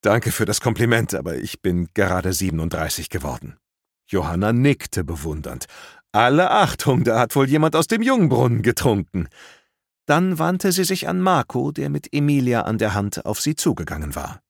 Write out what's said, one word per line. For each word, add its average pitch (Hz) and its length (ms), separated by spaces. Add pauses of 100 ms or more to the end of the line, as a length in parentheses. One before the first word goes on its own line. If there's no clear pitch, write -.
„Danke 110 300
für - 140
das 107 160
Kompliment, 113 540
aber 78 220
ich - 240
bin 87 340
gerade 92 380
siebenunddreißig 80 800
geworden.“ 71 480 (480)
Johanna 90 460
nickte 131 500
bewundernd. 76 640 (460)
„Alle 131 380
Achtung, 147 540
da 113 140
hat 120 160
wohl 135 140
jemand 156 260
aus 160 120
dem 226 160
Jungbrunnen 135 600
getrunken.“ 101 680 (760)
Dann 170 320
wandte 180 340
sie 185 120
sich 185 240
an 180 120
Marco, 151 520
der 143 180
mit 143 240
Emilia 139 480
an 110 160
der 107 160
Hand 101 320
auf 107 140
sie 151 160
zugegangen 76 580
war. 73 360